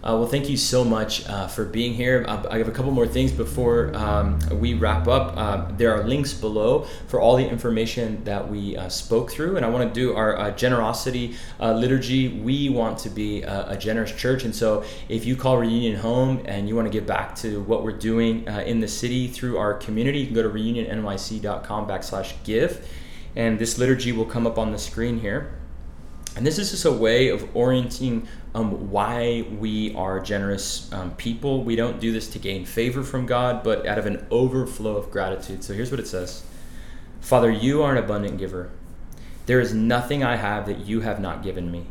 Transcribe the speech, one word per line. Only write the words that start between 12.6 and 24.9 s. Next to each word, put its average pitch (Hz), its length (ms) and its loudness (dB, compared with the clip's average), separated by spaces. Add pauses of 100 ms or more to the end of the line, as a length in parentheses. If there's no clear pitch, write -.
want 113 300 0
to 113 100 -6
be 104 320 -2
a, 98 280 -4
a 101 60 -4
generous 110 360 -2
church. 131 320 0
And 110 100 -2
so 107 300 2 (260)
if 113 160 -2
you 127 100 2
call 131 220 4
Reunion 117 380 2
home 123 500 2
and 101 220 -2
you 113 80 0
wanna 110 140 0
give 107 160 -2
back 98 300 -2
to 104 260 -4
what 104 200 0
we're 107 100 -4
doing, 113 560 2
uh, 104 120 -2
in 113 200 0
the 107 80 0
city 123 380 -2
through 120 320 -4
our 104 160 2
community, 123 460 0
you - 60 0
can 113 80 -4
go 113 80 4
to 110 60 2
reunion 113 380 0
N 110 160 -2
Y 101 140 -2
C 107 220 -6
dot 101 260 -4
com 104 220 -4
backslash 95 460 -4 (120)
give. 110 440 0 (480)
And 113 220 2
this 113 200 -2
liturgy 123 340 2
will 113 120 0
come 117 220 -2
up 113 120 0
on 107 140 0
the 104 60 -4
screen 117 420 -2